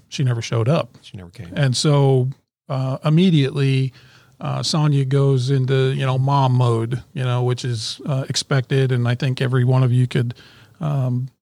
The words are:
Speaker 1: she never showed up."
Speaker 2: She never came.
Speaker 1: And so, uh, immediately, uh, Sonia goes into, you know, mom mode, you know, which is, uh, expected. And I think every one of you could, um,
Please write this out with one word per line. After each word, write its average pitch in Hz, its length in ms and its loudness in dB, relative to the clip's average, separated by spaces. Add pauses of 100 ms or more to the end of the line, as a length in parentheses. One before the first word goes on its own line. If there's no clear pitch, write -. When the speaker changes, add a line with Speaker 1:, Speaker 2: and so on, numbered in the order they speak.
Speaker 1:
she - 160 -4
never 120 160 -2
showed 113 280 -2
up." - 340 -2
Speaker 2:
She - 160 -20
never 87 100 -16
came. - 260 -16
Speaker 1:
And 131 220 0
so, 139 540 2 (400)
uh, 131 340 -4
immediately, 143 880 2 (480)
uh, 135 220 -6
Sonia 147 420 0
goes 135 460 2
into, 131 420 0
you 139 140 -2
know, 131 100 0
mom 135 380 2
mode, 120 480 0 (100)
you 131 100 -6
know, 123 200 0
which 123 240 -2
is, 117 400 -6
uh, 135 240 -2
expected. 135 640 0
And 120 140 0
I 123 80 0
think 127 280 -2
every 123 220 2
one 127 180 4
of 123 100 2
you 127 140 4
could, 120 260 -2 (480)
um, 131 480 -4 (140)